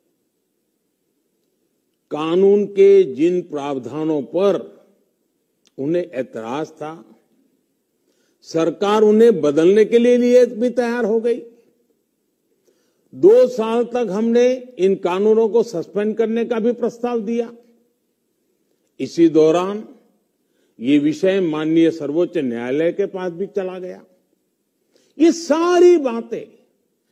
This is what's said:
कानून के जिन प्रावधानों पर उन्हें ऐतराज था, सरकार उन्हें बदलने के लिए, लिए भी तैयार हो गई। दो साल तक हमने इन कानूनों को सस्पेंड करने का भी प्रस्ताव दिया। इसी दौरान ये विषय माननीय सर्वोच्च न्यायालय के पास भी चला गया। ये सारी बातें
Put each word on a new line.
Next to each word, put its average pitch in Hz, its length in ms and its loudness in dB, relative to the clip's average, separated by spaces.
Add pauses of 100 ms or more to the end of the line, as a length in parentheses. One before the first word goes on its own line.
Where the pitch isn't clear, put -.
(2000)
कानून 190 540 0
के 196 480 4
जिन 175 280 0
प्रावधानों 147 800 -6
पर 170 560 -4 (1000)
उन्हें 165 340 -4
ऐतराज 123 560 -8
था, 156 460 -18 (1300)
सरकार 196 600 -2
उन्हें 214 400 4
बदलने 160 440 4
के 233 120 2
लिए, 247 200 4
लिए 247 280 4
भी 233 240 -2
तैयार 240 360 -4
हो 220 140 0
गई। 240 200 -2 (1800)
दो 220 320 6
साल 226 360 -2
तक 233 260 -6
हमने 233 440 0 (260)
इन 190 160 2
कानूनों 214 540 0
को 220 140 0
सस्पेंड 208 540 -6
करने 226 280 -2
का 233 140 -4
भी 220 120 -2
प्रस्ताव 240 500 -6
दिया। 233 320 -6 (1500)
इसी 165 300 2
दौरान 170 640 0 (840)
ये 135 200 0
विषय 185 400 0
माननीय 160 520 0
सर्वोच्च 160 460 -4
न्यायालय 135 540 -4
के 196 140 -4
पास 185 260 -8
भी 175 160 -10
चला 185 320 -10
गया। 185 260 -16 (1120)
ये 320 120 4
सारी 349 680 2
बातें 233 800 -10 (360)